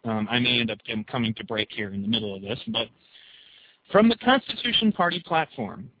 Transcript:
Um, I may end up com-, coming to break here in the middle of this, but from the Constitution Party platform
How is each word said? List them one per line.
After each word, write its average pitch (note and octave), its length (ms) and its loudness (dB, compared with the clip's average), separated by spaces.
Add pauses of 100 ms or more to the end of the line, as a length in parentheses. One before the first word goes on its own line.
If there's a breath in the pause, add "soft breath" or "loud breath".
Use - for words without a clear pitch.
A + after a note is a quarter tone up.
Um, A2 240 -2
I A#2+ 120 2
may B2 180 2
end A2+ 140 -2
up G#2+ 120 -8
com-, A2 200 -6
coming A#2 300 -2
to A2 100 -10
break G#2+ 260 -4
here G#2 200 -6
in G2 120 -6
the G2+ 60 -4
middle G#2+ 260 -2
of G2 80 -12
this, G2 240 -6
but A2+ 220 -4 (1040 soft breath)
from A3 160 8
the A#3 80 4
Constitution A#3+ 760 2
Party F3 340 0
platform B2+ 640 -2 (120)